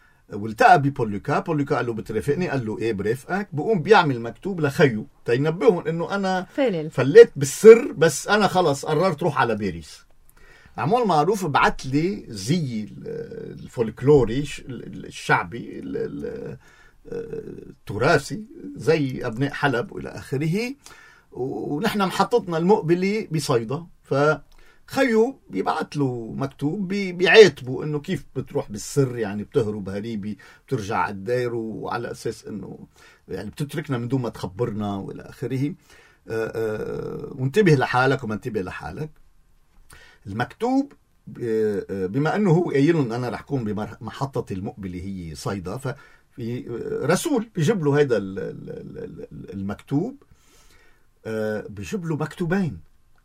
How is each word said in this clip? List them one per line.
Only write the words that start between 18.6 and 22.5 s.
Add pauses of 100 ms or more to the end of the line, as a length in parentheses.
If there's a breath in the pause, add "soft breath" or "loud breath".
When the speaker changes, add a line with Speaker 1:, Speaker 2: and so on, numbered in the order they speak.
Speaker 1:
زي
أبناء
حلب
وإلى
آخره. (580 loud breath)
و-،
ونحن
محطتنا